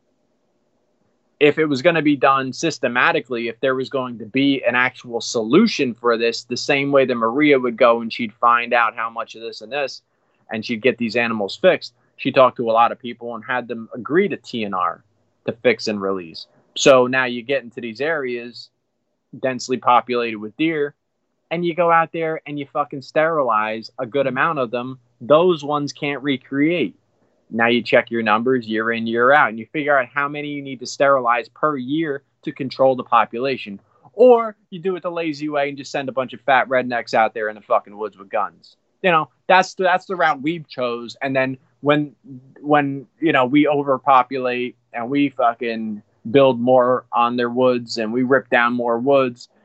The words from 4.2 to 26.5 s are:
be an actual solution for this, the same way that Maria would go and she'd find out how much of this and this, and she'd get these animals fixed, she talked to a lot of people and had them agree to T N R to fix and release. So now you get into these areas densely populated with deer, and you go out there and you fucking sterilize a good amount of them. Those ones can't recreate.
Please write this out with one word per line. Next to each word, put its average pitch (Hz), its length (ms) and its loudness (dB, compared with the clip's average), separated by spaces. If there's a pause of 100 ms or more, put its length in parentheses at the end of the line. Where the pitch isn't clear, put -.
be 135 380 0
an 120 100 0
actual 123 480 -2
solution 131 720 0
for 117 240 0
this, 117 260 -2
the 120 140 -8
same 139 340 -2
way 135 140 4
that 123 80 -2
Maria 131 460 2
would 120 180 -4
go 117 240 4
and 113 100 -8
she'd 113 220 -8
find 120 400 0
out 117 220 2
how 117 160 -8
much 113 240 -12
of 113 80 -16
this 110 180 -12
and 107 100 -16
this, 139 300 -6 (500)
and 110 140 -6
she'd 113 160 -6
get 117 160 2
these 113 180 -4
animals 113 400 -2
fixed, - 380 0 (240)
she - 140 -6
talked 127 260 4
to 117 120 -4
a - 20 0
lot 110 200 4
of 104 80 -12
people 120 340 -12
and 110 100 -12
had 123 240 -6
them 113 280 -12
agree 139 320 0
to 131 100 -6
T - 260 -8
N 101 120 -6
R 85 280 -4 (440)
to 107 60 -6
fix - 340 0
and 107 120 -4
release. 95 460 -6 (320)
So 127 300 6
now 131 180 0
you 120 160 -6
get 127 220 -4
into 120 180 -16
these 113 180 -10
areas 123 680 -6 (680)
densely 127 380 -4
populated 120 580 0
with 107 200 -12
deer, 151 380 -2 (560)
and 175 160 -4
you 170 80 -2
go 170 160 2
out 165 220 2
there 160 340 -4
and 147 140 -10
you 139 120 -10
fucking 143 300 -6
sterilize 113 960 -2
a 131 80 -6
good 131 220 -2
amount 143 320 -2
of 123 100 -2
them. 123 300 -8 (200)
Those 151 440 4
ones 143 300 -4
can't 143 280 -6
recreate. 139 760 -2 (540)